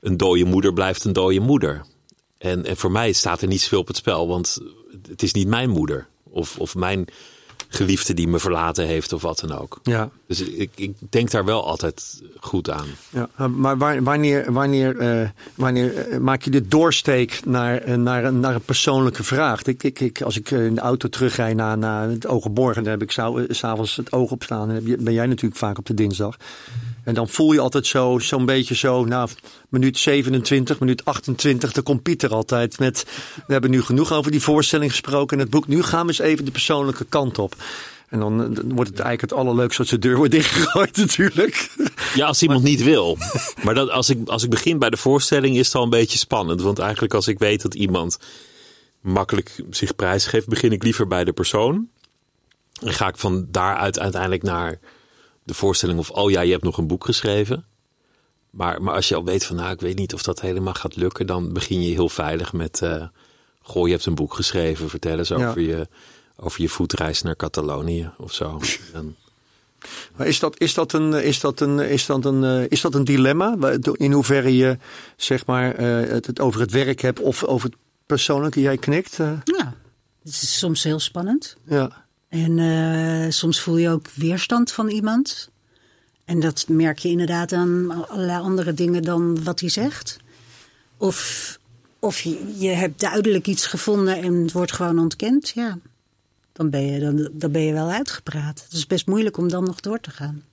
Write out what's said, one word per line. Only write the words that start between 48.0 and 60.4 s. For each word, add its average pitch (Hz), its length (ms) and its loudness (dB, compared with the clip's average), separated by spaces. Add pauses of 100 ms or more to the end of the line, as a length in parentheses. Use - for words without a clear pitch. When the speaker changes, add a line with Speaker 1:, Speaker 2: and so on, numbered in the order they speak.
Speaker 1:
makkelijk 98 680 -2
zich - 260 -4
prijsgeeft, 98 520 0
begin 113 240 2
ik 98 100 -2
liever 113 240 2
bij 90 180 0
de 87 80 0
persoon. 131 560 0 (960)
En 98 100 -2
ga 101 160 0
ik 90 100 -4
van 92 320 0
daaruit 95 480 0
uiteindelijk 92 440 -2
naar 85 360 -2 (680)
de 98 100 -10
voorstelling 90 440 0
of: 80 120 -4
"Oh 101 200 2
ja, 92 100 4
je 87 120 4
hebt 87 120 0
nog 87 140 0
een 82 80 0
boek 87 180 -2
geschreven." 104 600 0 (840)
Maar, 87 320 -4
maar 90 120 -2
als 90 140 0
je - 60 2
al 85 100 -2
weet 92 200 0
van: 87 120 -6
"Nou, 90 160 -4
ik 87 80 -10
weet 92 180 -4
niet 95 160 -4
of 92 80 -8
dat 90 180 -4